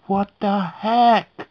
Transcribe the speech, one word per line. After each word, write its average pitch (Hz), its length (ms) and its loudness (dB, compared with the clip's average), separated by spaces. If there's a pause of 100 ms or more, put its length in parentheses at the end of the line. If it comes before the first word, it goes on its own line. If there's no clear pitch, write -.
What 196 260 -4 (100)
the 202 180 -2
heck? 214 920 0